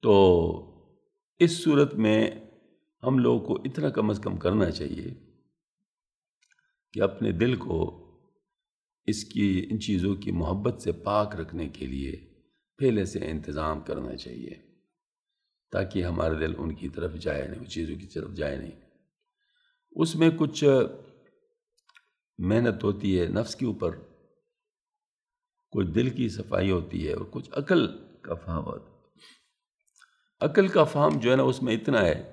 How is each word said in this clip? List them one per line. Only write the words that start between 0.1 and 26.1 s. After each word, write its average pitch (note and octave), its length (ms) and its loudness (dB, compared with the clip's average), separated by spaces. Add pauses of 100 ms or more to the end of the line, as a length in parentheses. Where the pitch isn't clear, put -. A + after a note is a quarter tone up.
اس E3 240 4
صورت C#3+ 320 4
میں A2 240 4 (840)
ہم C3 140 2
لوگوں A#2+ 280 2
کو A#2+ 80 -2 (120)
اتنا D3 240 -2
کم G#2+ 200 0
از G#2 100 -2
کم F#2+ 180 -6
کرنا G2 340 2
چاہیے - 420 -8 (1800)
کہ G#2+ 80 -2
اپنے G2+ 320 0
دل A2+ 240 2
کو E2+ 200 -4 (1300)
اس G#2+ 180 -2
کی، G2+ 240 0 (200)
ان G#2+ 100 -4
چیزوں G2 360 0
کی F#2+ 180 -8
محبت F#2+ 480 -2
سے F2 100 -2 (120)
پاک G#2 320 0
رکھنے D#2+ 340 -8
کے - 180 -12
لیے C2+ 280 -6 (640)
پہلے A2+ 260 2
سے E2+ 220 -8
انتظام D#2 540 -6
کرنا C2 340 -8
چاہیے، B1 400 -14 (1160)
تاکہ F#2 300 -2
ہمارا E2 360 -2
دل D#2+ 180 -2
ان D#2 180 -6
کی C#2+ 140 -10
طرف D#2+ 300 -8
جائے C#2+ 280 -4
نہیں، - 120 -12
ان - 100 -16
چیزوں D#2+ 260 -6
کی F#2+ 140 -16
طرف - 240 -10
جائے C#2+ 240 -6
نہیں۔ - 180 -12 (1200)
اس D#3+ 200 0
میں E3 140 6 (100)
کچھ D3+ 240 -2 (1800)
محنت A2 440 0
ہوتی G2+ 260 -2 (100)
ہے E2+ 100 2
نفس G#2 260 -4
کے C3+ 100 -4
اوپر، F2+ 300 -4 (1800)
کچھ G2+ 140 0
دل A2 220 2
کی A#2+ 200 -2